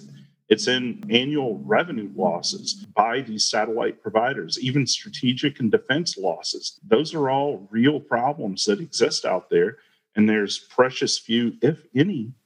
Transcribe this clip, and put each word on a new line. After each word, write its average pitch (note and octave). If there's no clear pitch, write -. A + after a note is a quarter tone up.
it's G#2+
in B2
annual B2+
revenue A2+
losses -
by A2+
these A2
satellite A2+
providers, A2
even B2+
strategic B2+
and A2+
defense C3
losses. -
Those D3
are C#3+
all C3+
real B2+
problems B2
that G2+
exist -
out F#2
there. F2+
And G#2+
there's G#2+
precious -
few, A#2
if D3
any, C3+